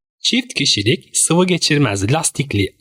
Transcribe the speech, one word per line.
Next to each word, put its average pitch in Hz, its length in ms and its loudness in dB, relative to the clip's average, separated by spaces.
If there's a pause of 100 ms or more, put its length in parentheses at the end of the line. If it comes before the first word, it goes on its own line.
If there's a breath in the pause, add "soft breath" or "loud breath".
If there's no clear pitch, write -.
(220)
Çift - 320 -2
kişilik 135 640 -2
sıvı 175 300 2
geçirmez 135 640 0
lastikli 139 680 -2